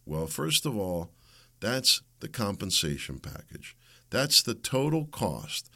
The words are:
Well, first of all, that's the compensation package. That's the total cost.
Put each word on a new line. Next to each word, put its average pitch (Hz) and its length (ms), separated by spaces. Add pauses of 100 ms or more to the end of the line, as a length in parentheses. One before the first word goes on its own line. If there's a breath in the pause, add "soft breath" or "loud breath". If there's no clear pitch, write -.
Well, 78 220
first 156 400
of 123 100
all, 87 340 (500 soft breath)
that's 127 420 (180)
the - 80
compensation 90 920
package. - 580 (340 soft breath)
That's 139 320
the 117 120
total 151 520
cost. 78 680